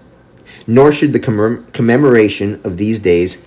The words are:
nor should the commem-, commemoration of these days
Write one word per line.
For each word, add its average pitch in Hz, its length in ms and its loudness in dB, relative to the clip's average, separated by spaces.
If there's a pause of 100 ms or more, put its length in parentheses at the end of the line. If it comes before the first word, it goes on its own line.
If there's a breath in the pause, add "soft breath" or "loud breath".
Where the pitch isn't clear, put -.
(680 loud breath)
nor 135 240 4
should 147 220 -2
the 117 80 0
commem-, 110 460 -4
commemoration 117 1000 0
of 92 120 -8
these 107 220 -4
days 90 480 -2